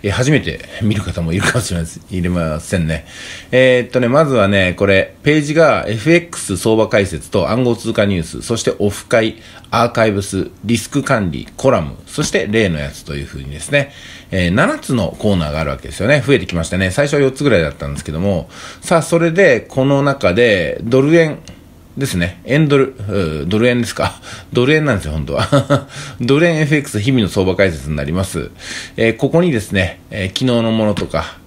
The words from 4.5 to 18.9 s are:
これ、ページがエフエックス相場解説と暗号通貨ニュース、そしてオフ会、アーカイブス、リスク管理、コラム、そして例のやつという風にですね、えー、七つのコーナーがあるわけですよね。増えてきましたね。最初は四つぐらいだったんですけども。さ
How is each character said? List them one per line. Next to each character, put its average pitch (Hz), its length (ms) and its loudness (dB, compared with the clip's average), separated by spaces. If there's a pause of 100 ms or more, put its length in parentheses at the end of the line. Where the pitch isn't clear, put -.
こ 101 120 0
れ、 98 380 2
ペ 151 140 4
ー 151 40 2
ジ 147 120 -4
が 139 340 4
エ 110 80 -4
フ 113 160 0
エ 170 60 6
ッ 170 120 -2
ク - 80 -12
ス 95 200 -6
相 110 180 2
場 110 140 2
解 101 160 4
説 82 260 -10
と 95 180 0
暗 123 140 0
号 120 140 2
通 113 160 -6
貨 107 120 2
ニ 98 120 0
ュ - 20 0
ー 80 40 -4
ス、 60 180 -10
そ 113 160 -4
し - 60 -8
て - 160 0
オ 101 100 2
フ - 180 -10
会、 110 300 0 (340)
ア 117 140 2
ー 117 80 -2
カ 113 140 2
イ 107 40 2
ブ 101 100 -2
ス、 95 300 -4 (140)
リ 117 120 0
ス - 120 -8
ク 139 140 -2
管 104 280 0
理、 58 240 -10
コ 131 160 2
ラ 101 100 2
ム、 71 140 -8 (100)
そ - 160 -8
し - 100 -4
て 196 180 0
例 104 180 2
の 80 120 -2
や 71 120 -8
つ - 140 -18
と 71 100 -10
い 71 80 -8
う - 20 -10
風 69 200 -14
に 69 40 -12
で 71 120 -12
す - 100 -8
ね、 143 220 0 (360)
え 90 200 0
ー、 - 20 2
七 202 260 0
つ - 160 -6
の 101 260 -2
コ 104 120 0
ー 98 40 2
ナ 80 120 0
ー 73 60 -6
が 78 80 -4
あ - 20 -2
る 73 60 -4
わ 69 80 -6
け - 100 -16
で - 60 -14
す - 80 -8
よ 107 80 0
ね。 147 120 4
増 139 120 2
え 113 60 4
て 87 60 -4
き 87 100 -8
ま 82 100 0
し - 40 -10
た 90 80 -2
ね。 92 140 0
最 143 160 0
初 143 60 -2
は 143 80 2
四 131 100 2
つ 143 140 -6
ぐ 143 40 2
ら 101 100 4
い - 20 2
だ 76 80 0
っ 71 40 -8
た 73 140 -10
ん 71 60 -6
で 73 40 -8
す - 60 -12
け 80 80 -10
ど 78 80 -4
も。 90 300 -2 (320)
さ 170 160 2